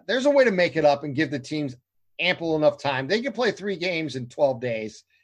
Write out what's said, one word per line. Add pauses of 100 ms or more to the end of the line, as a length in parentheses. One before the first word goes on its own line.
there's
a
way
to
make
it
up
and
give
the
teams (440)
ample
enough
time.
They
can
play
three
games
in
twelve
days. (200)